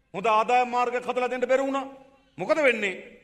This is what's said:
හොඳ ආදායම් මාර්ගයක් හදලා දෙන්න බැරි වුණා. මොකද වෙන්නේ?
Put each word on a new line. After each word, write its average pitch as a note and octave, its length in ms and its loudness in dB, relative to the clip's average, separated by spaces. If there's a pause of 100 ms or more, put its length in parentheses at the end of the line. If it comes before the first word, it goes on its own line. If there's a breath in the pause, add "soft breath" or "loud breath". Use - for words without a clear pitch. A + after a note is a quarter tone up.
(140)
හොඳ F#3+ 120 -2
ආදායම් A#3+ 440 2
මාර්ගයක් B3 340 -2
හදලා B3 260 -2
දෙන්න B3 200 -2
බැරි C4+ 180 2
වුණා. C4+ 180 -4 (520)
මොකද A3+ 180 0
වෙන්නේ? A3+ 380 2 (300)